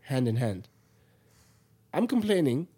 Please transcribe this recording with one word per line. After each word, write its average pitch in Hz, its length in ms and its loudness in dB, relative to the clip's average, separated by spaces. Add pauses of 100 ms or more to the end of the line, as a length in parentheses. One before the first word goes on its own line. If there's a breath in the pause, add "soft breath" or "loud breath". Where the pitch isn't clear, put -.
hand 131 260 -2
in 113 80 0
hand." 107 320 -4 (1300 soft breath)
I'm 214 140 0
complaining 180 600 0 (100)